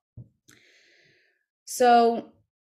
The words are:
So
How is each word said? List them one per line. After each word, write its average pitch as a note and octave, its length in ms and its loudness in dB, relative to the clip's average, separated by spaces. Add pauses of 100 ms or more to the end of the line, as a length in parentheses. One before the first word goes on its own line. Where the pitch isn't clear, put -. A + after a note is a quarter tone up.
(1600)
So A#3 680 0 (380)